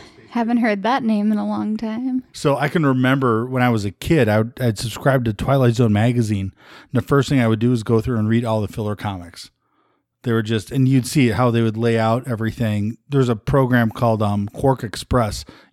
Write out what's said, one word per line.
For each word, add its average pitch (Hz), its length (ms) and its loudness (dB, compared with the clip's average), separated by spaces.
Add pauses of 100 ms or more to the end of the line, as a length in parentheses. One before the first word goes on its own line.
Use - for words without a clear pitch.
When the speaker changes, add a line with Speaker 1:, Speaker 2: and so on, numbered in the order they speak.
(320)
Speaker 1:
Haven't 233 260 0
heard 214 260 0
that 247 180 0
name 214 300 0
in 214 60 0
a 208 100 -4
long 214 300 -4
time. 247 560 -6
Speaker 2:
So 139 240 0
I 139 100 -2
can 156 180 0
remember 127 600 2
when 127 180 -2
I 123 60 4
was 110 160 0
a 101 60 -4
kid, 143 360 2
I 107 120 4
would, 113 200 -4
I'd 117 180 0
subscribed 131 480 0
to 113 80 0
Twilight 127 420 2
Zone 113 180 2
magazine. 107 580 0 (400)
And - 20 -
the 120 80 2
first 139 280 0
thing 143 100 2
I 120 80 2
would 110 120 0
do 120 120 2
is 117 120 0
go 113 180 2
through 120 160 -4
and 107 100 0
read 113 160 2
all 110 160 -2
the 104 80 -2
filler 104 300 -6
comics. 90 520 -10 (760)
They 120 100 -2
were 113 80 2
just, 110 300 -4
and 131 180 2
you'd 131 180 2
see 127 220 2
how 120 220 2
they 117 100 2
would 110 160 0
lay 117 200 0
out 113 300 0
everything. 110 720 -4 (100)
There's 135 220 2
a 117 60 0
program 123 560 2
called, 113 300 0
um, 101 280 -2
Quark - 340 -2
Express 113 640 -4 (280)